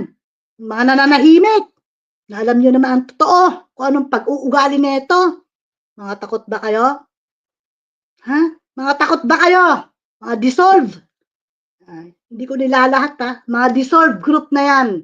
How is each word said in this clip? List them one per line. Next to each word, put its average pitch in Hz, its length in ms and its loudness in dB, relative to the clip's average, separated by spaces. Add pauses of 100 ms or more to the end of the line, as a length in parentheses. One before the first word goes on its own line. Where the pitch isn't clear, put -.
(560)
mga 220 320 -6
nananahimik, 294 760 4 (680)
na 202 100 -14
alam 240 220 0
nyo 254 80 4
naman 262 240 2
ang 254 160 -2
totoo, 359 300 2 (340)
kung 254 160 -8
anong 277 160 -2
pag-uugali 277 720 -2
nito. 311 680 -2 (540)
Mga 202 140 -12 (100)
takot 214 240 -8
ba 208 160 -8
kayo? 233 400 -2 (1200)
Ha? 277 160 -2 (400)
Mga 277 180 -2
takot 311 300 -2
ba 269 100 2
kayo? 359 280 4 (580)
Mga 233 160 -6
dissolve. 285 560 2 (920)
Ay, 175 300 -20 (160)
hindi 233 160 -14
ko 269 80 -8
nilalahat, 262 640 0
ha. 247 120 -8 (140)
Mga 240 300 -2
dissolve 269 480 2
group 302 260 0
na 285 140 0
yan, 269 240 2 (160)